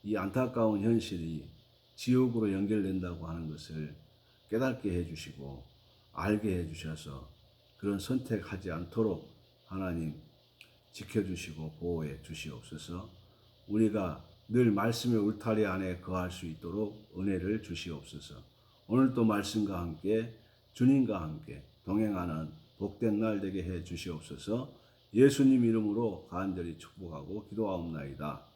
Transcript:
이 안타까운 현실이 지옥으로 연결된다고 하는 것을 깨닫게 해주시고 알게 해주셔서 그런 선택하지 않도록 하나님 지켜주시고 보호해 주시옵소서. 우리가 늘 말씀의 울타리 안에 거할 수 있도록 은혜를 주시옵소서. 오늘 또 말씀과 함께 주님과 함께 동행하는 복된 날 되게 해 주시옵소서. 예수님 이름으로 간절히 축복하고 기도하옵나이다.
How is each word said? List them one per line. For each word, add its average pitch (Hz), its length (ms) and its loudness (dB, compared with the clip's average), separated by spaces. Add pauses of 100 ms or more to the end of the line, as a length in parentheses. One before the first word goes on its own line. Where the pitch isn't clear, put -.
이 104 120 0
안타까운 110 640 2
현실이 87 640 2 (480)
지옥으로 120 580 2
연결된다고 95 760 0
하는 82 220 -6
것을 76 460 -8 (560)
깨닫게 113 420 0
해주시고 73 720 -6 (500)
알게 101 460 0
해주셔서 78 680 -8 (480)
그런 101 220 -2
선택하지 101 720 -4
않도록 87 580 -2 (380)
하나님 85 480 -4 (760)
지켜주시고 85 840 -4
보호해 80 440 -4
주시옵소서. 80 880 -12 (580)
우리가 104 560 2 (240)
늘 120 220 6
말씀의 113 480 2
울타리 107 480 2
안에 92 340 -2
거할 92 300 -2
수 87 160 -10
있도록 90 680 -6
은혜를 98 460 0
주시옵소서. 76 800 -10 (440)
오늘 123 260 6
또 123 120 4
말씀과 104 540 2
함께 95 560 -2 (380)
주님과 123 480 4
함께 76 420 -8 (220)
동행하는 92 640 0 (300)
복된 104 420 0
날 107 200 0
되게 95 220 -4
해 87 220 -4
주시옵소서. 85 880 -6 (400)
예수님 135 520 8
이름으로 110 680 2
간절히 87 480 -4
축복하고 87 680 -12
기도하옵나이다. 80 920 -4 (140)